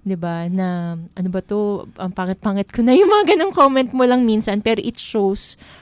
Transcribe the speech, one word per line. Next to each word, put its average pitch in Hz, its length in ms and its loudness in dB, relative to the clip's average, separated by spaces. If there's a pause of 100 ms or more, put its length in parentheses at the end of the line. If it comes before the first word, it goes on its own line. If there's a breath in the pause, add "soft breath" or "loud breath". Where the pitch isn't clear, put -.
'Di 190 120 -4
ba? 170 320 -6
Na, 180 480 -4 (160)
"Ano 185 180 -6
ba 185 120 -4
to? 208 560 -4
Ang 185 160 -8
pangit-pangit 196 580 -4
ko - 100 -10
na." 240 120 4
Yung 359 160 6
mga 415 260 4
ganong 339 160 0
comment 269 400 2
mo 254 140 2
lang 247 180 4
minsan, 214 380 0
pero 220 180 0
it - 180 -6
shows - 600 -4 (260 loud breath)